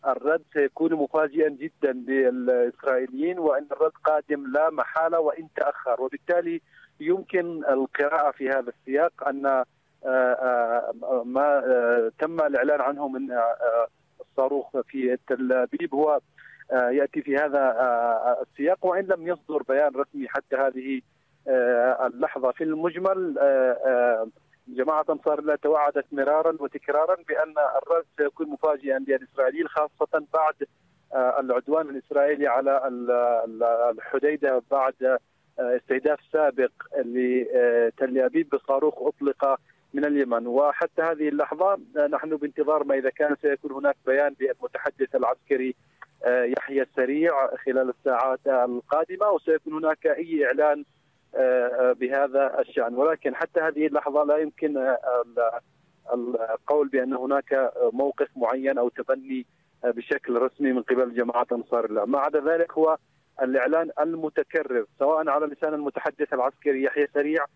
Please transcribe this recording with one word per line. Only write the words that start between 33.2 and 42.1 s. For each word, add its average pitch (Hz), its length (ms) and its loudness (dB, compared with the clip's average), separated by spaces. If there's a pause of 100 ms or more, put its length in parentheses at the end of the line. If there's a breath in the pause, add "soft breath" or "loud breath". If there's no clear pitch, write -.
الحديدة 139 720 0
بعد، 135 320 0
آه، 131 160 2 (580)
استهداف 135 420 0 (140)
سابق 139 400 2 (260)
لتل 123 1200 2
أبيب 135 300 0
بصاروخ 139 500 0
أطلق 139 600 -2 (360 soft breath)
من 147 100 -2
اليمن. 127 420 0
وحتى 143 560 0
هذه 156 260 0
اللحظة، 151 440 0
آه، 151 340 -2
نحن 156 300 -4